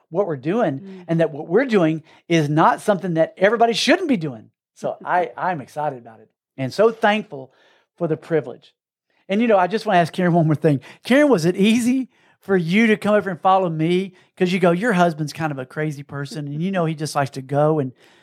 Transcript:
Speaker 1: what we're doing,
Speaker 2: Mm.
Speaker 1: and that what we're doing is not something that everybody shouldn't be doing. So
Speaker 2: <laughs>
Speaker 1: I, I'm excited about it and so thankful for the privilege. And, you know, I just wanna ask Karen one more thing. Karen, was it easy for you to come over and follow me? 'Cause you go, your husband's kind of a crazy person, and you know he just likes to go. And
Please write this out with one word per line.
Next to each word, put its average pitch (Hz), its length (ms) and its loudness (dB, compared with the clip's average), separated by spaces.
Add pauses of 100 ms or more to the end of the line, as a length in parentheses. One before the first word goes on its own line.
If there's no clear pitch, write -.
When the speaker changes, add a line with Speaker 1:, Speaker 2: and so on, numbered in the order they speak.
Speaker 1:
what 185 180 -2
we're 160 100 -4
doing, 151 440 -2
Speaker 2:
Mm. 190 280 -18
Speaker 1:
and 165 120 0
that 151 120 0
what 156 160 -12
we're 214 180 2
doing 160 360 2 (260)
is 160 200 2
not 165 320 4
something 185 340 -2
that 160 220 0
everybody 226 380 2
shouldn't 339 340 0
be 254 80 2
doing. 123 340 -8 (240)
So - 260 -8
Speaker 2:
<laughs> - 40 -18
Speaker 1:
I, 170 320 -2
I'm 160 240 -4
excited 143 380 -8
about 113 220 -20
it 110 100 -20 (260)
and 131 160 -6
so 220 200 4
thankful 208 600 -4 (440)
for 170 120 -2
the 156 80 -2
privilege. - 580 -6 (540)
And, 196 120 0
you 247 80 0
know, 208 100 4
I 180 80 2
just 208 200 -4
wanna 196 140 2
ask 170 120 0
Karen 175 200 0
one 165 140 4
more 156 100 2
thing. 143 240 0 (240)
Karen, 285 240 4
was 226 160 2
it 180 120 0
easy 233 540 0 (300)
for 190 160 0
you 185 320 2
to 214 80 2
come 208 180 0
over 196 160 0
and 165 100 -8
follow 190 300 2
me? 175 440 -2 (220)
'Cause 180 160 0
you 196 60 2
go, 175 140 4
your 202 200 0
husband's 165 400 0
kind 156 200 -6
of 139 60 -10
a 127 80 -8
crazy 151 360 -8
person, 143 460 -10
and 147 140 -8
you 190 100 -4
know 180 120 0
he 160 100 -2
just 151 200 -8
likes 139 160 -2
to 135 120 -12
go. 147 360 0
And 131 140 -4 (300)